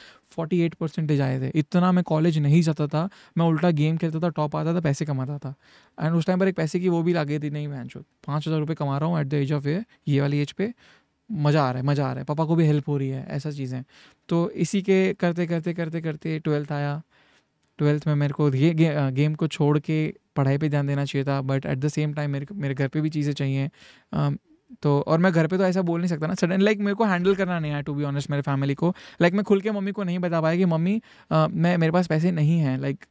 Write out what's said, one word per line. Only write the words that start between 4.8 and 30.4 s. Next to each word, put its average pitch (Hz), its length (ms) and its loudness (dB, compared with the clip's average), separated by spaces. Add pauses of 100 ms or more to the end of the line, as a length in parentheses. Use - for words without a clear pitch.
पैसे 151 240 -2
कमाता 143 340 -4
था। 139 160 -10 (480)
And 156 100 0
उस 165 140 2
टाइम 185 140 2
पर 190 80 4
एक 190 80 -2
पैसे 165 240 -2
की 185 80 0
वो 170 140 2
भी 170 120 2
आ 160 100 0
गई 147 140 -2
थी, 147 120 -4
"नहीं 147 180 -6
बहनचोद, 127 360 -12 (220)
पाँच 147 220 -4
हज़ार 156 120 0
रुपये 151 160 -2
कमा 139 220 -2
रहा 156 100 0
हूँ 170 100 0
at 147 100 -2
the 143 180 0
age 147 140 -2
of 143 60 -8
ये, 170 180 -2 (240)
ये 139 120 4
वाली 143 180 2
एज 147 140 -2
पे, 220 220 -4 (580)
मज़ा 147 360 2
आ - 20 0
रहा 127 100 -4
है, 131 60 -2
मज़ा 143 180 2
आ 131 60 -2
रहा 131 80 -6
है, 135 60 -8
पापा 151 200 -2
को 160 120 0
भी 165 80 4
हेल्प 147 240 2
हो 147 80 0
रही 135 120 -4
है", 135 200 -8
ऐसा 147 220 -6
चीज़ें। 131 340 -8 (440)
तो 170 220 0
इसी 185 320 -2
के 190 320 2
करते, 175 320 -2
करते, 170 280 -4
करते, 165 260 -6
करते 160 380 -6
ट्वेल्थ 151 340 -2
आया। 143 300 -4 (760)
ट्वेल्थ 147 280 2
में 151 80 2
मेरे 143 180 0
को 147 180 2
ये 143 240 4
गे-, 160 160 2
अ, 143 200 0
गेम 147 240 0
को 156 140 -2
छोड़ 147 300 2
के 156 360 -2 (260)
पढ़ाई 139 180 2
पे 156 100 0
ध्यान 143 180 0
देना 143 180 -2
चाहिए 139 200 -2
था, 139 180 -2
but 135 180 0
at 135 160 -2
the 143 140 -2
same 151 200 -2
time 147 160 -4
मेरे, 139 260 -4
मेरे 143 220 -4
घर 135 140 0
पे 156 120 -4
भी 156 100 0
चीज़ें 147 220 -2
चाहिए। 135 380 -2 (420)
अम, 147 260 0 (440)
तो 143 180 2
और 160 180 0
मैं 185 140 4
घर 160 140 2
पे 180 120 -2
तो 190 60 2
ऐसा 185 180 2
बोल 170 180 -2
नहीं 180 80 -2
सकता 156 180 -2
ना, 180 80 -4
sudden, 185 240 0
like, 190 200 2
मेरे 202 160 -2
को 214 100 0
हैंडल 190 300 2
करना 180 240 -2
नहीं 151 140 -4
आया, 147 100 -4
to 147 120 -6
be 143 100 -2
honest, 143 260 -4
मेरे 143 120 -2
फैमिली 139 320 0
को। 170 200 0 (280)
Like, 175 120 4
मैं 208 100 0
खुल 196 160 4
के 202 100 -2
मम्मी 202 220 -4
को 208 100 -6
नहीं 180 160 -2
बता 170 220 0